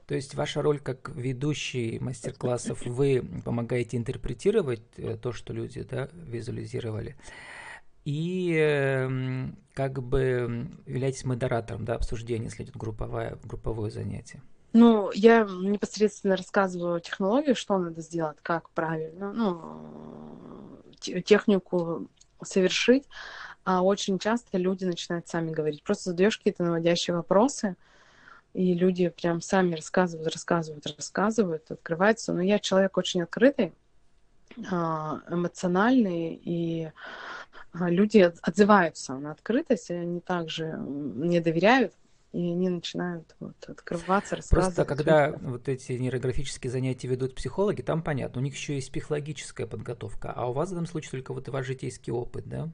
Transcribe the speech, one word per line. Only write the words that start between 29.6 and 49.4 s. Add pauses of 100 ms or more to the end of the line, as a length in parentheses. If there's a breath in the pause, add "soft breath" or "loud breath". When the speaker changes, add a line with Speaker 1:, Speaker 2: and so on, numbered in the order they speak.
Speaker 2:
рассказывают,
рассказывают,
рассказывают,
открываются.
Но
я
человек
очень
открытый, (960)
а, (100)
эмоциональный,
и, (800 loud breath)
а,
люди
от-,
отзываются
на
открытость,
и
они
также,
м,
мне
доверяют, (380)
и (140)
они
начинают
вот (120)
открываться, (140)
Speaker 1:
Просто
Speaker 2:
рассказывать.
Speaker 1:
когда
вот
эти
нейрографические
занятия
ведут
психологи,
там
понятно,
у
них
ещё
есть
психологическая